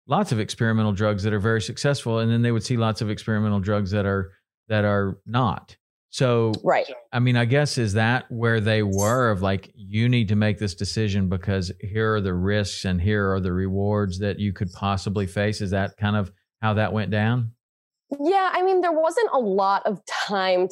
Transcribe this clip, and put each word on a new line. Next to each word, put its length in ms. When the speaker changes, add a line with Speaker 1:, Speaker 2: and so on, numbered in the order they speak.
Speaker 1:
lots 240
of 80
experimental 540
drugs 280
that 120
are 60
very 220
successful, 560
and 140
then 100
they 100
would 120
see 120
lots 260
of 100
experimental 480
drugs 320
that 160
are, 240
that 160
are 440
not. 500
So, 420
Speaker 2:
Right. 260
Speaker 1:
I 80
mean, 160
I 80
guess, 340
is 160
that 380
where 300
they 220
were 480
of 100
like, 340
"You 320
need 220
to 80
make 220
this 140
decision 540
because 540
here 340
are 60
the 120
risks 520
and 160
here 320
are 80
the 100
rewards 680
that 200
you 140
could 180
possibly 560
face"? 320
Is 120
that 260
kind 180
of 160
how 140
that 180
went 180
down? 400
Speaker 2:
Yeah. 360
I 100
mean, 160
there 140
wasn't 400
a 60
lot 460
of 200
time 680